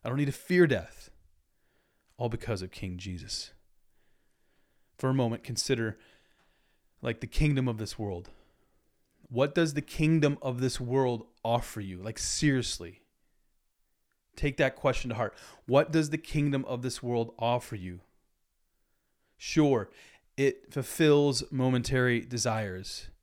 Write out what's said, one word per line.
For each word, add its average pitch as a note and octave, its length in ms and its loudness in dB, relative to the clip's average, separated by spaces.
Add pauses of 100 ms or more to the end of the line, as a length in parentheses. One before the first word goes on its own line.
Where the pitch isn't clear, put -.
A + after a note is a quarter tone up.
I A2+ 60 -6
don't B2+ 80 -2
need C#3+ 80 2
to C#3 60 -2
fear F3+ 360 4
death. - 420 -4 (1080)
All A#2+ 120 -4
because A2 320 -6
of F#2 100 -10
King F#2 260 -8
Jesus. F2+ 560 -10 (1400)
For C3 120 -2
a C3+ 40 0
moment, A#2 300 -2
consider, A#2 540 -2 (1040)
like, A#2 200 -4
the B2 60 -8
kingdom C3+ 400 2
of A2+ 100 -4
this G#2+ 200 -8
world. F#2+ 320 -6 (1000)
What C3 260 0
does E3 180 2
the C#3+ 80 -2
kingdom D#3 600 4
of B2+ 200 -4
this C3 180 0
world B2 460 0 (180)
offer A#2 380 0
you? F#2 220 -10
Like, F#2 160 -10
seriously. B2 840 0 (1300)
Take C#3+ 220 -2
that C3 180 2
question C3 340 0
to A2 60 -4
heart. A#2 180 -2 (320)
What D3+ 260 4
does D#3 180 2
the D#3 80 -4
kingdom D3 480 -2
of B2 160 -6
this B2+ 220 -6
world A#2+ 340 -2
offer A#2+ 380 -2
you? F2+ 260 -10 (1400)
Sure, C#3 520 2 (480)
it C3+ 360 0
fulfills C#3+ 760 4
momentary B2+ 720 2
desires. A2 880 -4 (140)